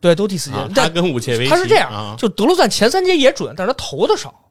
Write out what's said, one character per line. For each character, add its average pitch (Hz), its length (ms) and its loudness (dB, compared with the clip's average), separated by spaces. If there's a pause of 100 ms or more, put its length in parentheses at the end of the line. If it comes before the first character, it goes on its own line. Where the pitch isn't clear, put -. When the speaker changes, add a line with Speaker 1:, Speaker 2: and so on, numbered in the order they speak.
Speaker 1:
对， 175 120 4
都 202 140 -2
第 196 80 -6
四 139 140 -8
节。 127 60 -6
Speaker 2:
啊， 107 180 -4
Speaker 1:
但 233 120 4
Speaker 2:
他 165 40 -2
跟 175 200 0
武 127 80 -2
切 117 200 -2
维 120 60 -2
奇， 135 60 0
Speaker 1:
他 320 60 4
是 370 100 0
这 427 100 4
样， 170 140 2
Speaker 2:
啊。 107 280 -8
Speaker 1:
就 240 100 -2
德 196 160 -2
罗 330 100 4
赞 330 140 4
前 208 220 2
三 370 120 0
节 370 140 2
也 262 160 4
准， 135 240 -10
但 185 100 -4
是 240 60 -2
他 - 60 -6
投 160 280 -2
的 427 120 2
少。 - 160 -14 (160)